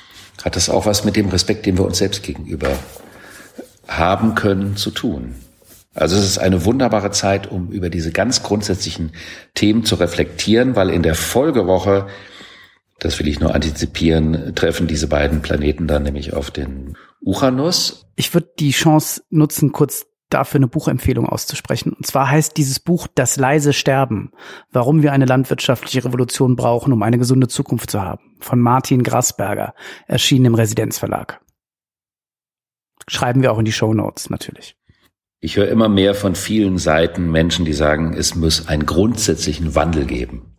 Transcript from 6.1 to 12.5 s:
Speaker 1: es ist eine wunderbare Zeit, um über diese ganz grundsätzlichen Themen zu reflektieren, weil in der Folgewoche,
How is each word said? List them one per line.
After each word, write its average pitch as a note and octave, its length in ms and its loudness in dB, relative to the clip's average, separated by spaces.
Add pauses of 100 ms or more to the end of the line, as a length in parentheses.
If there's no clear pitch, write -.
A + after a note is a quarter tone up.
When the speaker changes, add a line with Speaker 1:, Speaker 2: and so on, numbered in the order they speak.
Speaker 1:
es G#2 80 4
ist F#2+ 140 0
eine F#2 260 2
wunderbare G#2+ 480 2
Zeit, G2 400 -2
um F2+ 180 -6
über F2+ 200 -4
diese E2 220 -4
ganz G#2+ 320 0
grundsätzlichen F2 680 -4 (420)
Themen G#2+ 300 2
zu A2 120 0
reflektieren, G#2 800 0
weil F#2 140 4
in E2 140 0
der D#2+ 120 2
Folgewoche, G2 920 2 (920)